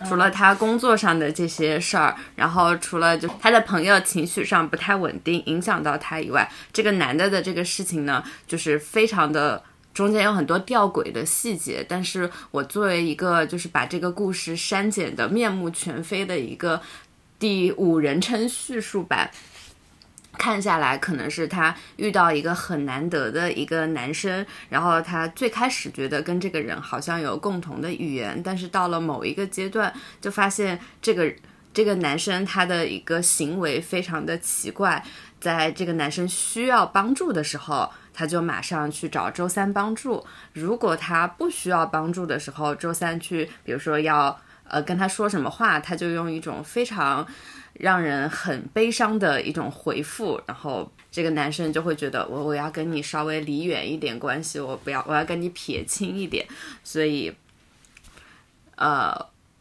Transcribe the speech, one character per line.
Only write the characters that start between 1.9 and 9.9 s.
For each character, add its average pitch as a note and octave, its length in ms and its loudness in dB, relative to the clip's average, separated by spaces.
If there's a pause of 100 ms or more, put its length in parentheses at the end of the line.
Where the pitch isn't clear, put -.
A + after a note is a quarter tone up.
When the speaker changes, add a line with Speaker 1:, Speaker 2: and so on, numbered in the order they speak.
Speaker 2:
儿， D3+ 200 4 (180)
然 D3+ 160 2
后 F3 280 6
除 E3+ 200 -4
了 E3 180 6
就 E3 120 -2 (120)
他 A3+ 100 6
的 A#3 100 10
朋 F#3+ 200 0
友 F#3+ 200 8
情 F3 260 0
绪 E3+ 180 -2
上 E3 240 4
不 D#3+ 80 -2
太 G3 200 2
稳 F#3 260 -2
定， E3+ 240 2
影 E3 160 0
响 E3+ 180 0
到 D3+ 160 0
他 D#3+ 240 -6
以 - 100 -6
外， B2 200 4 (220)
这 A3 100 0
个 G#3 100 4
男 D3 240 2
的 F#3+ 140 4
的 F#3+ 100 2
这 F3+ 140 -2
个 E3+ 100 0
事 F#3+ 200 -4
情 D#3+ 200 -2
呢， C#3 200 0 (240)
就 E3 100 -2
是 D3+ 180 2
非 G#3+ 300 2
常 E3+ 260 2
的， C#3+ 300 0 (320)